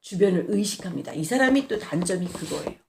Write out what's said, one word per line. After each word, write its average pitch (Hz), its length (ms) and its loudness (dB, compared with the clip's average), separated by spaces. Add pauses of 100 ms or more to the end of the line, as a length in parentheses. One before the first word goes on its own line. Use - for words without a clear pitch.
주변을 185 480 2
의식합니다. 202 640 -4
이 156 100 -4
사람이 262 440 4
또 214 120 -2
단점이 180 480 -2
그거예요. 151 480 -6 (140)